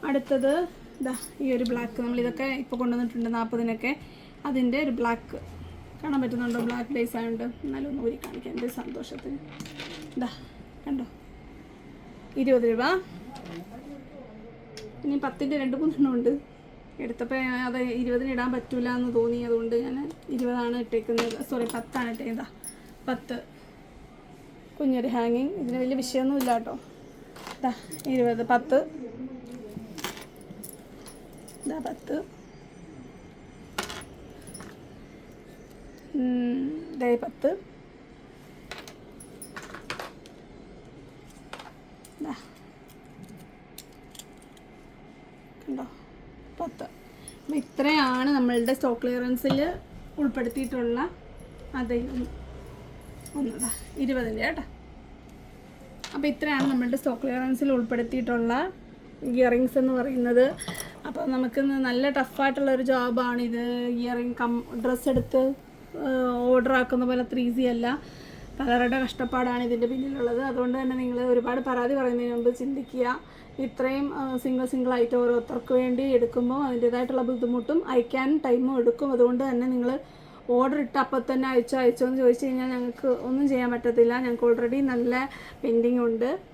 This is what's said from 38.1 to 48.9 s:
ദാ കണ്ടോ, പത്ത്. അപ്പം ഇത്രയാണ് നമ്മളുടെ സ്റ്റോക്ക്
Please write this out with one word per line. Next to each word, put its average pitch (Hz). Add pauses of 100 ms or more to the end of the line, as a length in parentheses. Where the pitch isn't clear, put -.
ദാ 294 (3250)
കണ്ടോ, 262 (760)
പത്ത്. - (540)
അപ്പം 302
ഇത്രയാണ് 269
നമ്മളുടെ 247
സ്റ്റോക്ക് 240